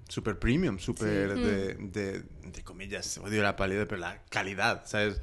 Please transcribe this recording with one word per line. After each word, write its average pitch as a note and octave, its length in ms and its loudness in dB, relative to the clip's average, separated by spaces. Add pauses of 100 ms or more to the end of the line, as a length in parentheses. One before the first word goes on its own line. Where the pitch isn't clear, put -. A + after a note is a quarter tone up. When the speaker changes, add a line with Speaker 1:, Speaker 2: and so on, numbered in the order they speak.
Speaker 1:
súper - 300 -2
premium, F3+ 400 4
súper G2+ 580 2
Speaker 2:
Sí. - 60 0
Speaker 1:
de, G2 320 2
Speaker 3:
Mm. G2+ 180 -8
Speaker 1:
de, G2 320 -2 (200)
entre - 180 -12
comillas, F#2 560 -8
odio G#2 240 2
la G2 140 4
palabra, G2 300 2
pero G2 140 -4
la F2 280 -6
calidad, G2+ 580 0
¿sabes? G#2 360 0